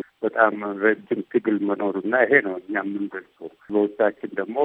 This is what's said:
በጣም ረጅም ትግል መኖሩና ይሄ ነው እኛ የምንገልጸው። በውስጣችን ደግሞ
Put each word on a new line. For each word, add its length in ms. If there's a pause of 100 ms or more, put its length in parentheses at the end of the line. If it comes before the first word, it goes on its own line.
(200)
በጣም 340 (260)
ረጅም 480
ትግል 360
መኖሩና 560
ይሄ 220
ነው 160
እኛ 200
የምንገልጸው። 720 (200)
በውስጣችን 680
ደግሞ 300